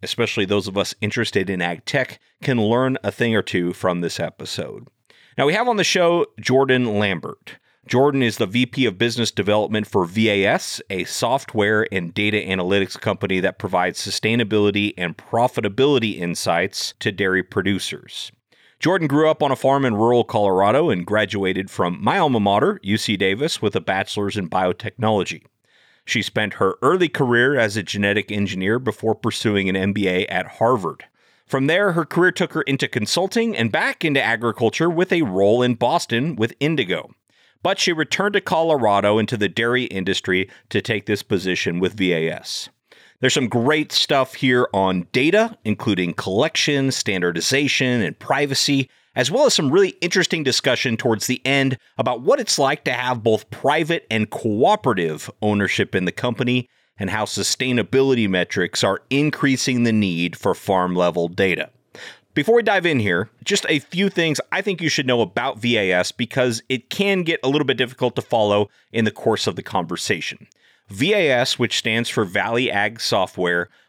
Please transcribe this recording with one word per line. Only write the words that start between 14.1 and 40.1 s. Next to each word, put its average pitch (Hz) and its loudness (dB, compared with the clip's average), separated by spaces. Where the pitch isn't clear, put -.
and 87 -4
profitability 117 0
insights 87 -2
to 104 -4
dairy 95 0
producers. - -4
Jordan 170 2
grew 151 4
up 156 0
on 139 2
a - -4
farm 135 2
in 113 0
rural 117 4
Colorado 104 4
and 90 -2
graduated 98 -2
from 90 -2
my 147 0
alma 135 2
mater, 113 2
U 104 0
C 107 -2
Davis, 98 0
with 104 0
a 95 0
bachelor's 98 -4
in 92 -4
biotechnology. 95 -2
She - -2
spent 107 -4
her 95 0
early 175 2
career 127 2
as 110 0
a 101 -2
genetic 101 -2
engineer 101 0
before 110 -2
pursuing 101 0
an 95 0
M 95 0
B 98 0
A 92 0
at 92 -6
Harvard. 107 0
From 135 -2
there, 185 2
her 165 0
career 170 2
took - -2
her 160 -2
into 135 -2
consulting 190 -2
and - -2
back 226 -2
into 143 2
agriculture 113 0
with 175 0
a 170 2
role 101 4
in 123 2
Boston 135 0
with 110 -2
Indigo. 139 -2
But 190 0
she 185 0
returned 185 0
to 202 4
Colorado 113 4
and 110 2
to 123 -4
the 101 0
dairy 120 0
industry 92 -2